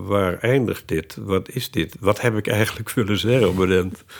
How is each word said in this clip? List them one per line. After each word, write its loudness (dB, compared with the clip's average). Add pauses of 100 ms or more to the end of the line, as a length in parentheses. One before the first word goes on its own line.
"Waar 0
eindigt 0
dit? -6
Wat -2
is -6
dit? -4
Wat 0
heb 0
ik -2
eigenlijk -2
willen 0
zeggen 4
op 0
een 4
moment?" 0 (160)